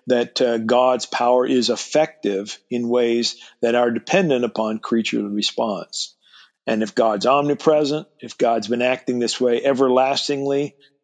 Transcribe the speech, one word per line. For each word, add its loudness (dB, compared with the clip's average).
that, 0
uh, 2
God's 2
power 2
is 0
effective -2
in -4
ways 0
that 2
are 2
dependent 0
upon -2
creature -2
response. -6
And -2
if -6
God's 2
omnipresent, 2
if -16
God's 0
been -2
acting -2
this -2
way 0
everlastingly, 0